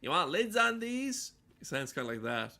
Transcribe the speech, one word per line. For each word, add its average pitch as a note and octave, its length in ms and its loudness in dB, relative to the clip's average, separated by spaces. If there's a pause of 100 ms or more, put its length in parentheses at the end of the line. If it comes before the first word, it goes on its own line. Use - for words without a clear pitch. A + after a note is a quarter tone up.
You C3 100 -4
want D#3+ 180 4
lids G#3+ 260 0
on A#3 240 4
these? B3+ 540 -4 (260)
It - 80 -16
sounds C3+ 240 -2
kinda B2 180 -4
like A#2 140 -4
that. A#2 360 -2